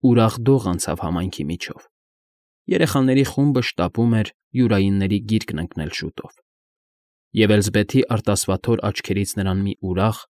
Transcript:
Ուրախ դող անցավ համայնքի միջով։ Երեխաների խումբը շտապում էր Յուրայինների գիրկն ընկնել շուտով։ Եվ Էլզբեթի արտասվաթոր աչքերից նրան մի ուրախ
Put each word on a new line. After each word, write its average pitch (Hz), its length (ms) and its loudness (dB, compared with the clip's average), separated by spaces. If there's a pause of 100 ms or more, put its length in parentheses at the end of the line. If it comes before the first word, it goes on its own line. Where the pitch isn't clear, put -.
Ուրախ 120 340 4
դող 123 280 2
անցավ 90 360 -4
համայնքի 87 440 -4
միջով։ - 400 -10 (800)
Երեխաների 135 560 2
խումբը 139 380 0
շտապում 113 520 0
էր 107 180 0 (200)
Յուրայինների 98 720 2
գիրկն 104 400 -2
ընկնել 80 300 -8
շուտով։ - 420 -10 (1000)
Եվ 107 180 4
Էլզբեթի 104 540 2
արտասվաթոր 104 760 -2
աչքերից 101 520 -4
նրան 95 280 -2
մի 98 200 -2
ուրախ 95 380 0 (120)